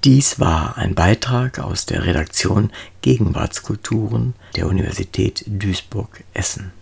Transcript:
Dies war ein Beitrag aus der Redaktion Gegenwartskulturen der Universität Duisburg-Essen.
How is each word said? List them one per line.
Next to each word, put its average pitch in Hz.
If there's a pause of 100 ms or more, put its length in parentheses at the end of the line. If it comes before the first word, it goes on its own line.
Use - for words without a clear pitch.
Dies 135
war 80
ein 87
Beitrag 120
aus -
der -
Redaktion 98 (300)
Gegenwartskulturen 113 (220)
der 85
Universität -
Duisburg-Essen. 101